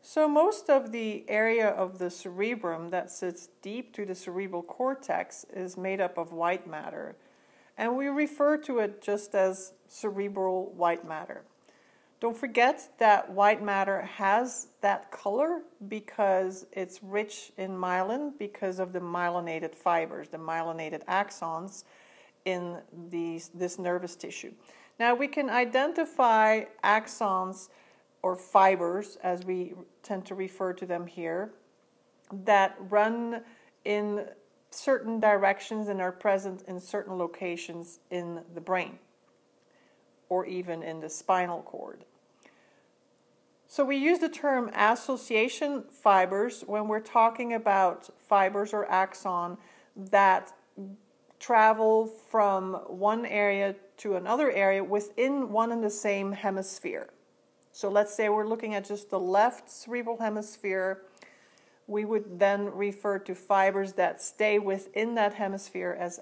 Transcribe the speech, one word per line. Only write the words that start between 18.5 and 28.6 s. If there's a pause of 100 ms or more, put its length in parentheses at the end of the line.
of
the
myelinated
fibers,
the
myelinated
axons (580)
in (300)
these,
this
nervous
tissue. (480)
Now
we
can
identify (180)
axons (520)
or
fibers,